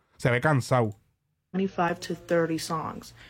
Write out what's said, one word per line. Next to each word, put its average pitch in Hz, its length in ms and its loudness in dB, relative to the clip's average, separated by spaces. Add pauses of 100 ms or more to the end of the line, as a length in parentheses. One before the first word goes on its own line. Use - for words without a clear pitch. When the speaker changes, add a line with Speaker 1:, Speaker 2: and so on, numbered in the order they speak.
(160)
Speaker 1:
Se 131 140 2
ve 120 100 2
cansado. 127 540 2 (580)
Speaker 2:
twenty-five 185 460 0
to - 160 -8
thirty 165 460 0
songs. - 540 -8 (160)